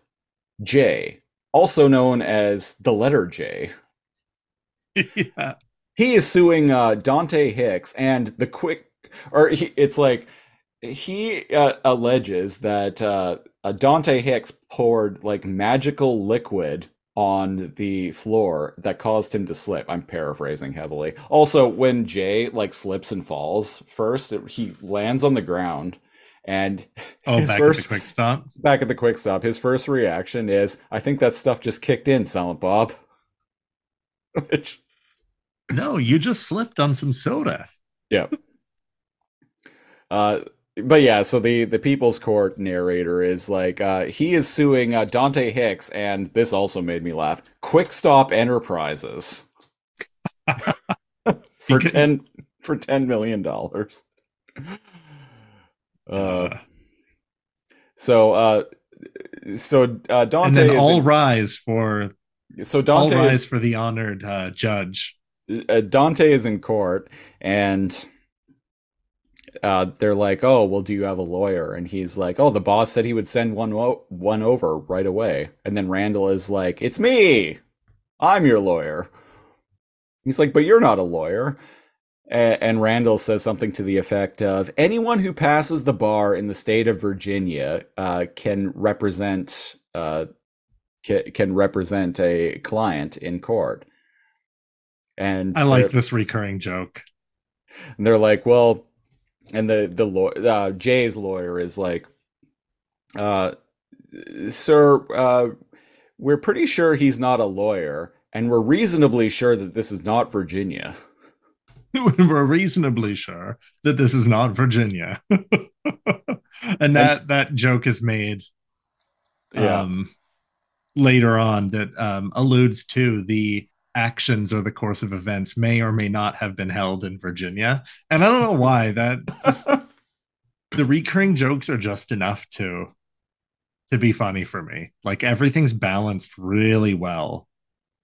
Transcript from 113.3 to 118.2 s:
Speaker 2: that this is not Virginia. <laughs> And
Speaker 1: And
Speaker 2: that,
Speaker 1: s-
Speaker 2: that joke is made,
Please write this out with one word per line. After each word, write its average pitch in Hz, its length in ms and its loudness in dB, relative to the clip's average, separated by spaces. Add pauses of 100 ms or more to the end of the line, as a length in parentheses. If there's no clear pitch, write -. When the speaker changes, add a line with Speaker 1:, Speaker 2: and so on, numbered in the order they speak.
Speaker 2:
that 147 140 2
this 127 160 4
is 120 140 2
not 117 280 4
Virginia. 107 720 0
<laughs> - 60 -6
And - 1500 -4
Speaker 1:
And 143 140 4
Speaker 2:
that, 147 160 6
Speaker 1:
s- 143 120 0
Speaker 2:
that 139 320 -2
joke 123 320 2
is 117 160 0
made, 104 400 -4 (1120)